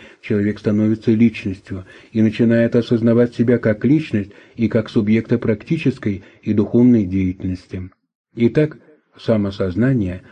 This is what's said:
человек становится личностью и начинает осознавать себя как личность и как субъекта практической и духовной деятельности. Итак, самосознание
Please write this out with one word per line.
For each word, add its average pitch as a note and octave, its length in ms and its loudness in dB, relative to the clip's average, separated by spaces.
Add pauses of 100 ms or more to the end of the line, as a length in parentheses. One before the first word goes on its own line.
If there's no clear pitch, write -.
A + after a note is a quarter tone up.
(220)
человек G#2 360 -2
становится G#2+ 540 0
личностью G#2+ 720 -2 (260)
и A2+ 100 -2
начинает A#2 540 2
осознавать A#2 600 2
себя A#2+ 240 2
как A2 260 -2
личность A#2+ 480 0 (240)
и A2+ 100 -2
как A2 220 -2
субъекта A2+ 500 0
практической A2+ 880 -4 (180)
и G#2+ 100 -4
духовной A2+ 520 4
деятельности. F#2 880 -6 (440)
Итак, A#2 440 0 (380)
самосознание G2+ 1160 -2